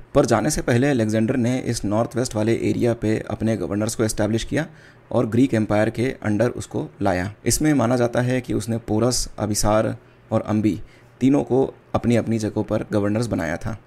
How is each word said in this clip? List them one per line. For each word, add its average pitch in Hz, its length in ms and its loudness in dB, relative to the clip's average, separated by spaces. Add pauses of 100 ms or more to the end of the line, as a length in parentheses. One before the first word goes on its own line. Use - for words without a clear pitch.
(160)
पर 139 100 6
जाने 117 240 2
से 170 120 -2
पहले 131 280 2
अलेक्जेंडर 113 460 0
ने 123 240 0
इस 117 260 -4
नॉर्थ 110 300 -2
वेस्ट 120 200 -2
वाले 110 180 2
एरिया 110 400 0
पे 110 360 -2
अपने 110 280 -2
गवर्नर्स 98 380 -4
को 117 80 0
एस्टैब्लिश 110 400 0
किया 151 240 -4 (440)
और 120 160 2
ग्रीक 123 260 4
एम्पायर 107 360 2
के 123 260 -4 (120)
under 107 240 0
उसको - 380 -8 (120)
लाया। 98 320 0 (120)
इसमें 151 280 2
माना 123 240 2
जाता 120 240 0
है 123 200 0
कि 113 120 -6
उसने 113 240 -2
पोरस, 113 520 0 (100)
अभिसार 110 580 2 (340)
और 110 100 2
अंबी 104 400 0 (380)
तीनों 135 240 4
को 131 300 0 (220)
अपनी-अपनी 113 420 2
जगहों 107 260 -2
पर 107 280 -2
गवर्नर्स 104 360 0
बनाया 85 300 -2
था। - 300 -8